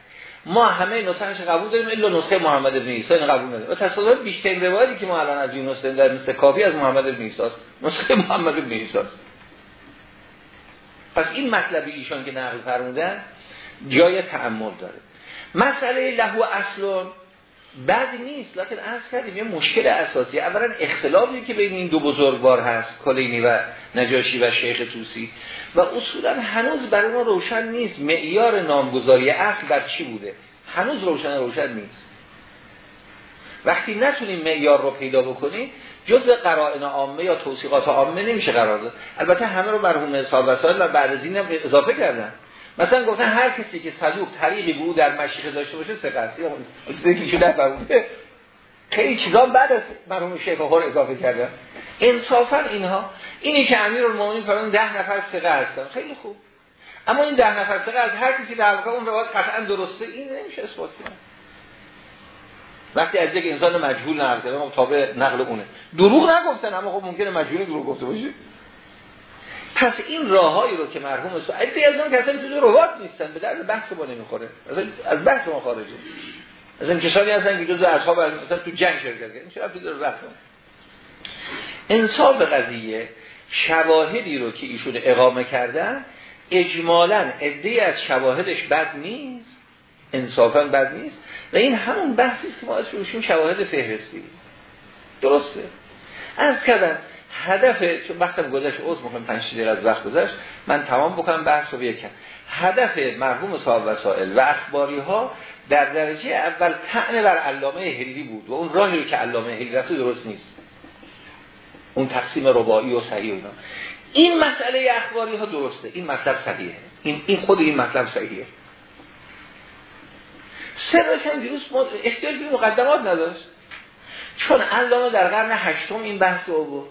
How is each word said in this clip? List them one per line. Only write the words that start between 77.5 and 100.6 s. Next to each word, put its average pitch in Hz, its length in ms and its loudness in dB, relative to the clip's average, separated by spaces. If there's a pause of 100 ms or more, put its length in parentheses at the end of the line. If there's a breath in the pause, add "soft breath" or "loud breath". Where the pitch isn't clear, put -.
که 175 80 0
جزو 175 120 2
اصحاب 165 340 4
مثلاً 151 380 -2
تو 170 140 -10
جنگ 165 320 0
شرکت 117 160 -8
کردن. 110 140 -14
این 127 220 -18
چرا 190 100 -8
ربطی 180 140 -10
داره 165 180 -10
بحث 143 260 -6
ما؟ 151 60 -16 (1600 loud breath)
انصاف 220 520 4
قضیه، 117 680 -2 (400 loud breath)
شواهدی 160 880 2
رو 120 140 -4
که - 140 -12
ایشون 120 300 -8
اقامه 123 480 4
کردن، 156 640 -4 (460 loud breath)
اجمالاً 170 800 4 (100)
عده‌ای 147 380 -2
از 175 160 2 (120)
شواهدش 135 560 0
بد 156 320 0
نیست، 240 540 -12 (640)
انصافاً 123 500 4
بد 135 300 2
نیست، 285 240 -12 (360 loud breath)
و 170 40 4
این 247 180 4
همون 277 400 -2
بحثی 240 320 0
است - 120 -12
که 233 60 -14
ما - 120 -4
از 220 160 -2
روشون 214 280 -8
شواهد 175 420 2
فهرستی. 113 600 -6 (960)
درسته. - 420 2 (720 loud breath)
عرض 285 300 2
کردم 190 300 4 (480 loud breath)
هدف، 190 640 2
چون 170 120 -8
وقتم 175 300 -2
گذشت، 135 360 -2
عذر 160 160 -4
می‌خوام، 120 240 -10
پنج 113 280 -6
دقیقه 113 160 -2
از 104 160 0
وقت 110 180 2
گذشت، 131 300 0 (340 loud breath)